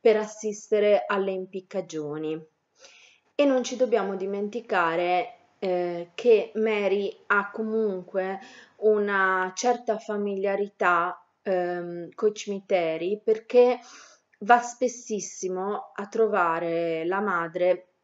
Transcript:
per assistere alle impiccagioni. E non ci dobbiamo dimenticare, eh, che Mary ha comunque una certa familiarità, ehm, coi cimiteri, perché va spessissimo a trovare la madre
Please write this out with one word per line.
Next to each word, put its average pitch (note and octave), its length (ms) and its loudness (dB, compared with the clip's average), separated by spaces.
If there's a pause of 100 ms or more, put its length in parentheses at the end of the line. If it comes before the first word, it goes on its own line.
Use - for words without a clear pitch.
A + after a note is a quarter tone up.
per G#3+ 160 6
assistere G#3 880 0
alle G3 260 0
impiccagioni. D#3+ 1080 -8 (1000)
E C#4+ 40 6
non C4 180 2
ci B3 140 -6
dobbiamo G#3 400 0
dimenticare, F#3 1200 -2 (260)
eh, F3 560 -2
che G#3+ 400 4
Mary G3+ 600 0 (120)
ha G3+ 240 0
comunque G3 880 -4 (380)
una G3 760 2
certa B3 440 0
familiarità, G3 1300 -2 (180)
ehm, F3 760 -4
coi G#3+ 180 0
cimiteri, F#3+ 880 -2
perché B3 560 4 (600)
va A#3 180 6
spessissimo G3+ 1400 -6
a G3+ 140 -10
trovare E3+ 1000 0
la F#3+ 140 -2
madre F3+ 680 0 (140)